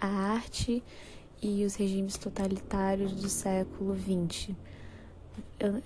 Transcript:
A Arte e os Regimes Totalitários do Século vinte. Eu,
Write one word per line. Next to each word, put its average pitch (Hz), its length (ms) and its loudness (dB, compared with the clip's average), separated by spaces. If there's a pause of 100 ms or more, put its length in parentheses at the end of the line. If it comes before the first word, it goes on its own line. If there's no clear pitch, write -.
A 196 60 2
Arte 214 760 2 (600)
e 208 220 4
os 196 100 2
Regimes 196 440 2
Totalitários 196 960 2
do 196 160 -2
Século 190 680 0
vinte. 185 600 0 (1040)
Eu, 208 280 2